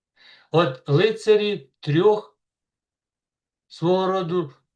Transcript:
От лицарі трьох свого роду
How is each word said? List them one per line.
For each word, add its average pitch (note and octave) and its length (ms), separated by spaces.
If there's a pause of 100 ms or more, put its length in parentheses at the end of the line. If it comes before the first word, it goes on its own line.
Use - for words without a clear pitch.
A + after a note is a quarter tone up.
(500)
От D#3 380
лицарі G#3 840 (100)
трьох F#3 580 (1300)
свого F#3 380
роду F3+ 460 (240)